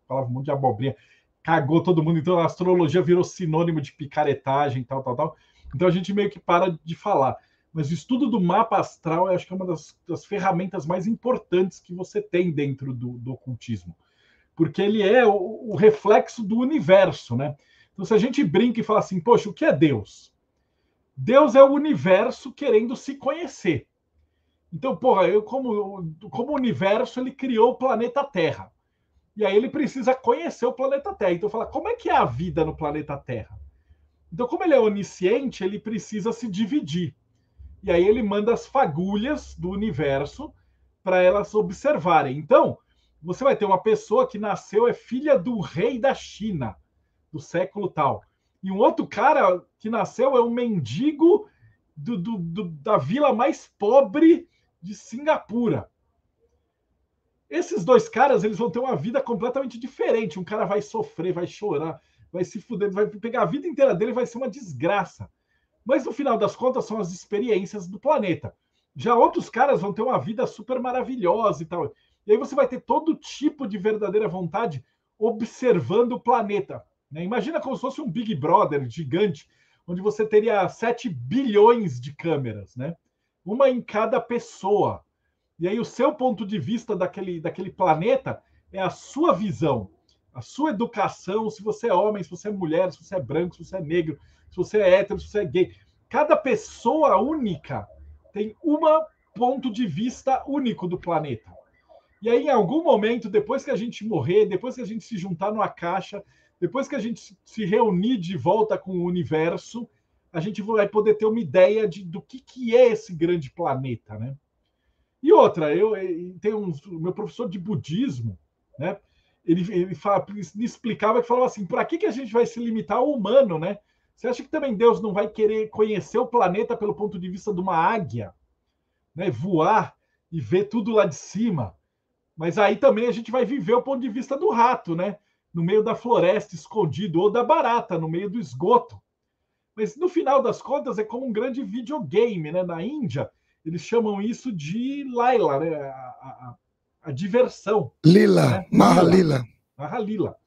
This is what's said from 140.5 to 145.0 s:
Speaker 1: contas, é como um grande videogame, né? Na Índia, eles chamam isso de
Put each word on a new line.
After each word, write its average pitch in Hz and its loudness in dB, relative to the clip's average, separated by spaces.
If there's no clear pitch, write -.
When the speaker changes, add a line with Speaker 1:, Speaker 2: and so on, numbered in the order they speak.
Speaker 1:
contas, 240 -4
é 214 -2
como 247 -8
um 240 -4
grande 247 -4
videogame, 208 -2
né? 180 -2
Na 165 -8
Índia, 180 -6
eles 165 -8
chamam 214 -2
isso 233 -6
de 233 -6